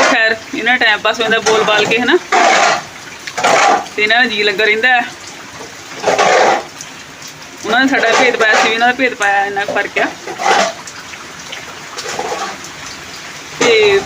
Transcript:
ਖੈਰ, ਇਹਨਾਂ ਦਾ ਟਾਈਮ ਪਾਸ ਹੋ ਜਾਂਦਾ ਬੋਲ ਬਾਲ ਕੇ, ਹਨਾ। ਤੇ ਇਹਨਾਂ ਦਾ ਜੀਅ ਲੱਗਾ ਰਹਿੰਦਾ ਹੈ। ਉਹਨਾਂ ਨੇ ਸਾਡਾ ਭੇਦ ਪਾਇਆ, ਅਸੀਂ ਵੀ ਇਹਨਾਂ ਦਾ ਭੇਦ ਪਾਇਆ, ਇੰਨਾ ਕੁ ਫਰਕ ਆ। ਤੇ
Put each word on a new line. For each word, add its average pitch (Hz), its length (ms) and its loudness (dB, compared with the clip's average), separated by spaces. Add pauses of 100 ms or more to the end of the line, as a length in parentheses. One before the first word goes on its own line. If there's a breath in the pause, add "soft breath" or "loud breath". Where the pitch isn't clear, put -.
(120)
ਖੈਰ, 220 240 2 (180)
ਇਹਨਾਂ 240 240 0
ਦਾ 247 60 2
ਟਾਈਮ 214 140 4
ਪਾਸ 226 180 0
ਹੋ 233 60 -2
ਜਾਂਦਾ 220 160 2
ਬੋਲ 214 240 2
ਬਾਲ 214 220 2
ਕੇ, 226 140 0
ਹਨਾ। 294 200 4 (1800)
ਤੇ 208 60 0
ਇਹਨਾਂ 220 140 2
ਦਾ 247 80 4
ਜੀਅ 208 200 0
ਲੱਗਾ 208 200 2
ਰਹਿੰਦਾ 220 240 2
ਹੈ। 247 120 4 (2750)
ਉਹਨਾਂ 226 160 2
ਨੇ 269 80 4
ਸਾਡਾ 226 320 2
ਭੇਦ 247 160 2
ਪਾਇਆ, 220 160 4
ਅਸੀਂ - 120 4
ਵੀ 226 100 0
ਇਹਨਾਂ 233 140 4
ਦਾ 247 60 2
ਭੇਦ 247 200 0
ਪਾਇਆ, 202 320 2
ਇੰਨਾ 202 180 -2
ਕੁ - 100 -4
ਫਰਕ 202 240 -2
ਆ। 240 80 2 (3500)
ਤੇ 294 460 4